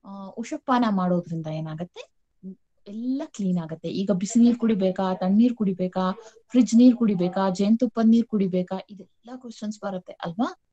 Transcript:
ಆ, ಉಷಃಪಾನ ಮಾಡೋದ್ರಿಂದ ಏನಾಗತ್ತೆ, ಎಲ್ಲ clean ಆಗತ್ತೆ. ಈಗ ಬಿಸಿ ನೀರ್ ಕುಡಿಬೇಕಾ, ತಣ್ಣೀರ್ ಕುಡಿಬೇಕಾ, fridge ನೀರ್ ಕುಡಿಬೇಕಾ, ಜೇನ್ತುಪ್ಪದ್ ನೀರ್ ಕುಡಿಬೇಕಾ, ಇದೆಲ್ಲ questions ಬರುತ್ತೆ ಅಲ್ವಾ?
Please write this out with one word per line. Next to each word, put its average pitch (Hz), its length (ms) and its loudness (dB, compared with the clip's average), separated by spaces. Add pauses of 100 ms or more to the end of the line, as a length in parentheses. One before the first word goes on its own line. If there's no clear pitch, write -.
ಆ, 196 220 -14
ಉಷಃಪಾನ 247 640 -2
ಮಾಡೋದ್ರಿಂದ 175 560 -2
ಏನಾಗತ್ತೆ, 160 640 -10 (760)
ಎಲ್ಲ 247 360 -6
clean 185 340 -4
ಆಗತ್ತೆ. 165 300 -8
ಈಗ 196 220 -4
ಬಿಸಿ 196 300 0
ನೀರ್ 240 180 4
ಕುಡಿಬೇಕಾ, 190 560 0
ತಣ್ಣೀರ್ 208 400 2
ಕುಡಿಬೇಕಾ, 185 580 -2 (360)
fridge 240 260 2
ನೀರ್ 247 220 8
ಕುಡಿಬೇಕಾ, 190 540 0
ಜೇನ್ತುಪ್ಪದ್ 226 560 0
ನೀರ್ 226 200 6
ಕುಡಿಬೇಕಾ, 185 520 -2 (120)
ಇದೆಲ್ಲ 208 460 -20
questions 226 440 -12
ಬರುತ್ತೆ 190 320 -10
ಅಲ್ವಾ? 220 480 -6 (120)